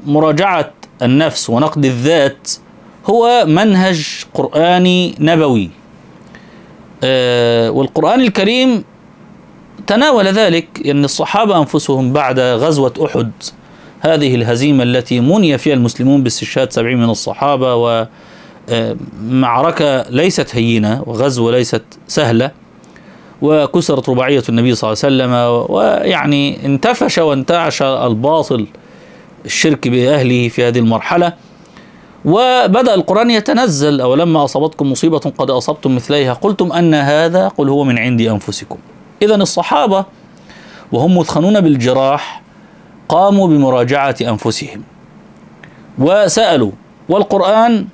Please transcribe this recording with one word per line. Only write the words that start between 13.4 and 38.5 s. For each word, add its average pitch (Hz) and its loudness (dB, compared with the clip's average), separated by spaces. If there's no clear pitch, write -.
هذه 147 0
الهزيمة 123 0
التي 123 -2
مني 156 2
فيها 147 0
المسلمون 127 2
باستشهاد 127 -4
سبعين 123 -2
من 117 2
الصحابة، 127 -2
و، 117 0
آه، 113 -4
معركة 131 0
ليست 147 -2
هينة 117 0
وغزوة 117 -2
ليست 120 -2
سهلة، 127 0
وكسرت 147 0
رباعية 127 0
النبي 120 2
صلى 110 -2
الله 107 -4
عليه 139 2
وسلم، 120 0
ويعني 147 0
انتفش 139 -2
وانتعش 156 -2
الباطل 131 0
الشرك - -2
بأهله 123 2
في 120 -2
هذه 120 0
المرحلة، 143 0
وبدأ 240 2
القرآن 208 0
يتنزل: 175 0
"أولما 147 2
أصابتكم 143 -2
مصيبة 160 0
قد 139 -4
أصبتم 131 -2
مثليها 131 0
قلتم 190 -2
أن 170 2
هذا 160 2
قل 143 -2
هو 143 0
من 123 0
عند 120 0
أنفسكم". - -4